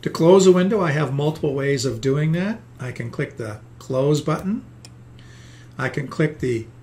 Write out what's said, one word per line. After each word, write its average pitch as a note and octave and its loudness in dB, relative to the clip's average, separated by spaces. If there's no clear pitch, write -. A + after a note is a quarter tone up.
To - -4
close F#3 6
a F#3 10
window, F#3+ 4
I E3 0
have C#3+ 0
multiple D3 -2
ways C#3 -2
of A2 -4
doing D3 0
that. G3 -2
I B2 -10
can A#2+ -10
click - -8
the G#2+ -10
close C#3 0
button. F#3 -4
I C3 -4
can C#3 -6
click D3+ -4
the A#2 -4